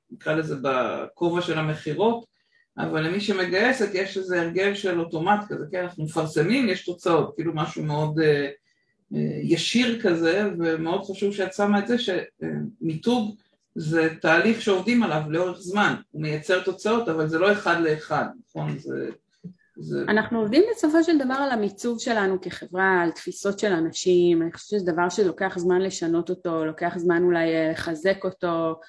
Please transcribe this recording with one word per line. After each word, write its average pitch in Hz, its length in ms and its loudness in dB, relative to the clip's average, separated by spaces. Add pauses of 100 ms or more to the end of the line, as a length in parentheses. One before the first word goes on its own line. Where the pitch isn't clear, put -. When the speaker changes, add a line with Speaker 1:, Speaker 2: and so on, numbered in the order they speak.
(100)
Speaker 1:
נקרא 156 240 -4
לזה 156 280 -2
בכובע 139 800 -2
של 165 160 -2
המכירות, 156 680 0 (540)
אבל 160 280 -2
למי 190 140 -2
שמגייסת 202 760 2
יש 190 220 -4
איזה 180 240 -2
הרגל 185 340 0
של 180 260 -2
אוטומט 170 480 0
כזה, 147 220 -8
כן, 180 120 -4
אנחנו 170 220 -8
מפרסמים, 160 640 0
יש - 160 -2
תוצאות, 170 500 0
כאילו 165 200 -4
משהו 156 280 -4
מאוד, 151 380 -2
אה, 143 280 4 (680)
אה, 147 280 -2
ישיר 226 600 0
כזה, 175 460 2 (100)
ומאוד 165 460 -2
חשוב 202 300 -4
שאת 190 200 -4
שמה 202 240 2
את 196 100 -4
זה, 240 100 2
שמיתוג 165 1400 -4 (380)
זה 160 340 2 (120)
תהליך 185 420 4
שעובדים 214 400 2
עליו 156 260 0
לאורך 180 300 -2
זמן, 185 360 0 (160)
הוא 151 120 -8
מייצר 156 400 0
תוצאות, 208 460 0
אבל 160 200 0
זה 160 100 0
לא 196 140 4
אחד 170 280 0
לאחד, 156 440 0 (240)
נכון? 147 300 -6
זה... 131 320 -8 (720)
זה 143 260 -4
Speaker 2:
אנחנו 220 320 0
עובדים 220 300 4
בסופו 320 340 2
של 330 140 4
דבר 254 160 -2
על 277 160 0
המיצוב 226 500 -2
שלנו 196 400 0
כחברה, 180 640 0
על 170 80 2
תפיסות 196 480 -4
של 208 140 0
אנשים, 170 680 4
אני 165 100 -2
חושבת - 160 -16
שזה 185 240 0
דבר 175 160 2
שלוקח 185 500 0
זמן 180 220 2
לשנות 175 500 -2
אותו, 170 340 -2
לוקח 165 320 -2
זמן 170 260 2
אולי, 165 320 2
אה, 160 160 2
לחזק 170 540 -2
אותו, 165 640 -2